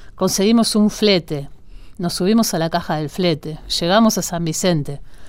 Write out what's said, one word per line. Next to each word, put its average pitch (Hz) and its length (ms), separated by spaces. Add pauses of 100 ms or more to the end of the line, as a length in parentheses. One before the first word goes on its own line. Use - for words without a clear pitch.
(140)
conseguimos 214 600
un 208 160
flete. 165 600 (480)
Nos 175 160
subimos 214 400
a 180 40
la 160 120
caja 170 260
del 151 140
flete. 156 500 (200)
Llegamos 214 380
a 180 40
San 170 220
Vicente. 156 580 (260)